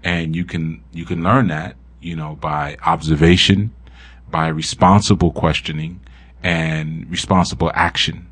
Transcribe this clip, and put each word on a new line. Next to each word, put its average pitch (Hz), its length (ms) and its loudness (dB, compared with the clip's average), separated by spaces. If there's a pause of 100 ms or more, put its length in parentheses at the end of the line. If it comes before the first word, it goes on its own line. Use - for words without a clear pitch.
And 85 320 -2
you 87 120 -4
can, 80 360 -6 (120)
you 82 100 -10
can 85 180 -4
learn 107 260 4
that, 78 280 -6 (240)
you 85 160 -10
know, 78 200 -10
by 73 500 -6
observation, 85 880 4 (560)
by 80 180 0
responsible 90 800 4
questioning, 80 720 -4 (420)
and 80 680 -4
responsible 87 640 0
action - 600 -2